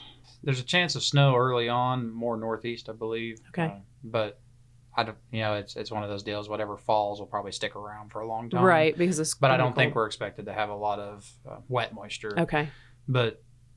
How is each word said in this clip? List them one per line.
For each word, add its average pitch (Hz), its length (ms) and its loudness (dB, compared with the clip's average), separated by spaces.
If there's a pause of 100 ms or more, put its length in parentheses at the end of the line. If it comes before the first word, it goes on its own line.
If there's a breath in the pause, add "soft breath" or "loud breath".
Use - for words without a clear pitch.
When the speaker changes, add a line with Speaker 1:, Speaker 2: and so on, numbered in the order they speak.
(420 loud breath)
Speaker 1:
There's 131 160 0
a 123 60 -6
chance 180 320 2
of - 80 -4
snow 139 320 6
early 120 320 4
on, 123 420 0
more 117 260 -4
northeast, 113 520 -4
I 110 60 -8
believe. 113 440 -6 (120)
Speaker 2:
Okay. 165 160 0
Speaker 1:
Uh, - 120 -6 (240)
but 110 380 -2 (560)
I 117 80 2
don't, 107 140 -10 (120)
you 110 120 -2
know, 107 120 2
it's, 104 220 -6
it's 107 160 -8
one 107 100 -2
of 101 80 -6
those 101 140 -6
deals, 104 240 -4
whatever 104 280 -4
falls 104 440 2
will 98 80 -12
probably 98 240 -6
stick 101 240 -6
around 107 340 -12
for 107 100 -8
a 110 60 -6
long 113 240 -6
time. - 140 4
Speaker 2:
Right, 160 340 6
because 175 220 2
it's 156 140 -2
Speaker 1:
But 135 180 4
I - 20 6
Speaker 2:
gonna 127 80 4
be 127 60 4
Speaker 1:
don't 120 80 -2
think 143 140 4
Speaker 2:
cold. 139 120 -2
Speaker 1:
we're 110 40 0
expected 104 400 -8
to 101 60 -8
have 104 180 -2
a 104 40 -6
lot 104 240 -2
of, 101 320 -12 (180)
uh, 107 80 -12 (120)
wet 120 260 -2
moisture. - 420 -8
Speaker 2:
Okay. 156 320 0 (380 soft breath)
Speaker 1:
But 123 340 0 (360)